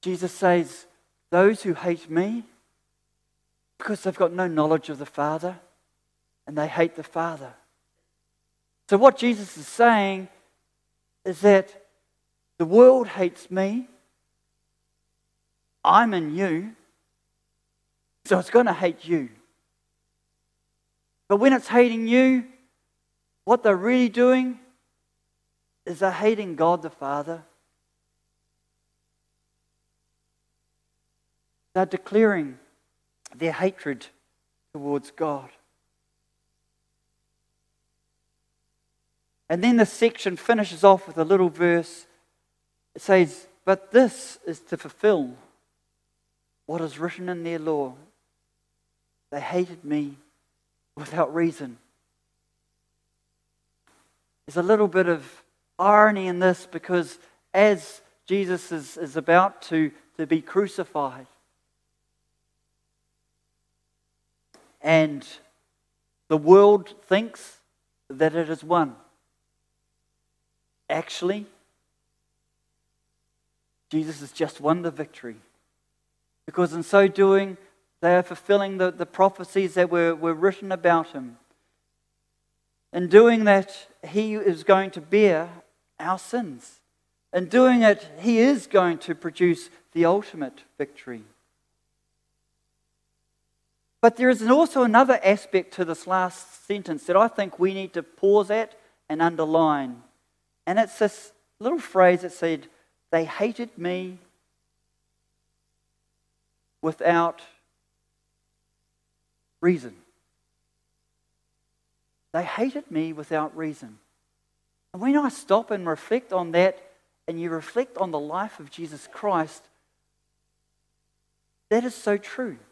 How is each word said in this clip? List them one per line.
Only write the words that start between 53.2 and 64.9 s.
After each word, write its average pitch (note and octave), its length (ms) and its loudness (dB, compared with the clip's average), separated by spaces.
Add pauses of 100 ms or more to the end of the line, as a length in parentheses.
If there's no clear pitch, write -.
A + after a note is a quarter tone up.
There's C#3 100 -14
a F3 80 -2
little G#3 240 2
bit F3+ 200 0
of D3+ 360 -6 (340)
irony G#3 500 4
in F3+ 120 -6
this F3+ 260 0
because E3+ 540 -6 (340)
as G3 480 0 (240)
Jesus F#3 460 -4
is, D3+ 240 -12
is D3+ 220 -10
about E3+ 460 2
to, D#3+ 280 -2 (260)
to D#3+ 80 -6
be D#3+ 160 0
crucified, D3 840 -6 (3500)
and D3+ 460 0 (1000)